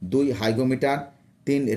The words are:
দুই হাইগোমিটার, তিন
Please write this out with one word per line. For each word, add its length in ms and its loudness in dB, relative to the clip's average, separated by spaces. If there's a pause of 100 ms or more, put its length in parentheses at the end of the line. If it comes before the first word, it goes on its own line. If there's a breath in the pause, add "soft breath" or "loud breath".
(120)
দুই 200 4
হাইগোমিটার, 640 0 (480 loud breath)
তিন 140 2 (160)